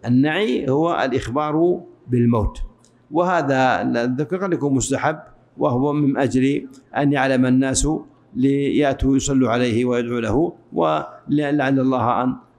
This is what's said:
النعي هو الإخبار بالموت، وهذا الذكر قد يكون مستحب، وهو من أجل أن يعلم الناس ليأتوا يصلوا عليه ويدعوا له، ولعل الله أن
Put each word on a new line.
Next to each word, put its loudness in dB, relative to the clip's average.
النعي 0
هو 0
الإخبار 0
بالموت، 0
وهذا 2
الذكر -2
قد -2
يكون -2
مستحب، -2
وهو 0
من 2
أجل 0
أن 2
يعلم 2
الناس 2
ليأتوا 0
يصلوا 2
عليه 0
ويدعوا -2
له، 0
ولعل -2
الله 0
أن -2